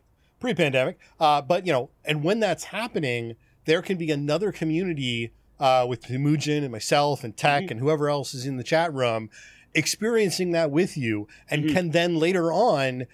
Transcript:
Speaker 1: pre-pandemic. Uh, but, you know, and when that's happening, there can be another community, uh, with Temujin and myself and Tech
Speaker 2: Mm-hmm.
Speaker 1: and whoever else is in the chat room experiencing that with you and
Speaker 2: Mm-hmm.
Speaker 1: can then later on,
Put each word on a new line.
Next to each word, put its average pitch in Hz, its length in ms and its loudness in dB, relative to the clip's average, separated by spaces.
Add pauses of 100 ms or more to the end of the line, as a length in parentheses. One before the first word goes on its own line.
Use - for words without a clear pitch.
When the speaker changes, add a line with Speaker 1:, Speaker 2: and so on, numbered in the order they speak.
(420)
Speaker 1:
pre-pandemic. 156 580 0 (180)
Uh, 147 240 4
but, 175 240 0
you 170 60 2
know, 123 200 0 (120)
and 151 220 -2
when 220 160 0
that's 180 240 -2
happening, 131 680 -4 (300)
there 165 160 4
can 185 160 -4
be 160 140 -2
another 151 400 -2
community, 151 800 -2 (280)
uh, 131 280 4
with 123 160 -6
Temujin 147 600 0
and 131 80 -6
myself 143 520 0
and 110 120 -10
Tech 143 280 2
Speaker 2:
Mm-hmm. - 80 -6
Speaker 1:
and 113 80 -6
whoever 147 300 0
else 143 240 -4
is 127 120 -8
in 135 120 -6
the 120 60 -6
chat 160 300 2
room 113 360 0 (460)
experiencing 185 760 0
that 165 200 2
with 165 260 0
you 110 300 -2 (220)
and 147 160 0
Speaker 2:
Mm-hmm. 151 80 2
Speaker 1:
can 175 180 0
then 170 260 2
later 165 340 2
on, 139 600 2